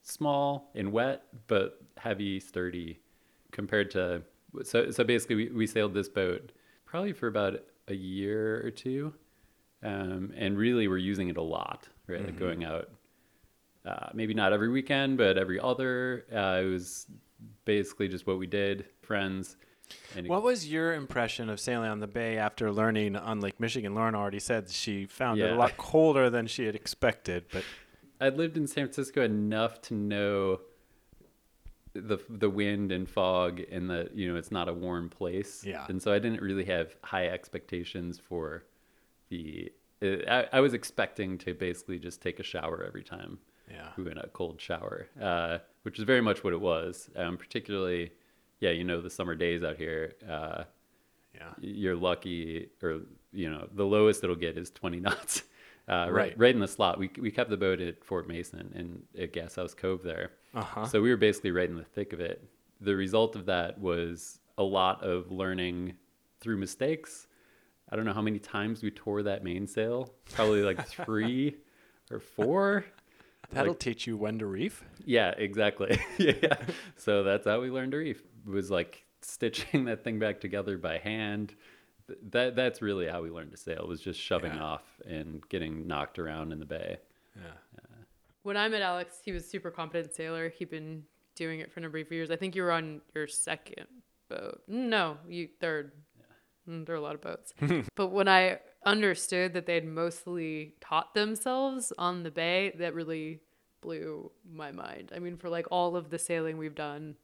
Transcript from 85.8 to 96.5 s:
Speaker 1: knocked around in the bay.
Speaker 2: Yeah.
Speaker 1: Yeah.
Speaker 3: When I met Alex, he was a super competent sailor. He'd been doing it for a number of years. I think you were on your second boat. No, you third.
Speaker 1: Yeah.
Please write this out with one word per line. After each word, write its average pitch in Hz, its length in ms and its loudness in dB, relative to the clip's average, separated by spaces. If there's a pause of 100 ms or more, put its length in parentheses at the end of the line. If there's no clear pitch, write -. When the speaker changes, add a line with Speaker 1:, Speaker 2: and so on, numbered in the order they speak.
Speaker 1:
knocked 73 320 -4
around 80 340 -6
in 78 60 -8
the 76 80 -10
bay. 76 320 -8 (380)
Speaker 2:
Yeah. 95 60 -18 (320)
Speaker 1:
Yeah. - 60 -20 (600)
Speaker 3:
When 202 160 -2
I 214 100 2
met 214 140 0
Alex, 180 420 -2
he 196 80 -6
was 170 120 -6
a - 40 -18
super 175 220 -8
competent 160 440 -6
sailor. 165 360 -4
He'd 165 200 -10
been 156 340 -10 (320)
doing 160 240 -6
it - 120 -12
for 175 80 -12
a - 20 -8
number 160 160 -6
of 156 140 -8
years. 165 180 -4
I 165 60 0
think 185 180 -4
you 185 80 0
were 175 100 4
on 160 280 -2 (140)
your 151 140 -4
second - 580 -6 (420)
boat. - 400 -8
No, 208 480 0 (120)
you 175 200 -8 (120)
third. 151 320 -2 (260)
Speaker 1:
Yeah. - 560 -18